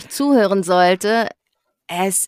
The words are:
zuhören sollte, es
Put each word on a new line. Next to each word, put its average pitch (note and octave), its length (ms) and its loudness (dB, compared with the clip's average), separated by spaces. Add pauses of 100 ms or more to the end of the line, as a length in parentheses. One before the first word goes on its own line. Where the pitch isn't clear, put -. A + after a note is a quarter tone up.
zuhören G#3+ 540 0
sollte, F#3 640 0 (580)
es F3+ 400 -4